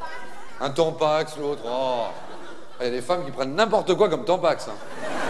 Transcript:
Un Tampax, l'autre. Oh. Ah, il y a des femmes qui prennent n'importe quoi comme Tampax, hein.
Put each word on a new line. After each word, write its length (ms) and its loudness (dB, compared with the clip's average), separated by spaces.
Un 100 0
Tampax, 680 2
l'autre. 280 -2
Oh. 460 0
Ah, 680 -8
il 60 0
y 20 0
a 20 0
des 100 0
femmes 240 0
qui 60 -6
prennent 240 -2
n'importe 400 4
quoi 140 6
comme 160 0
Tampax, 420 2
hein. 60 -8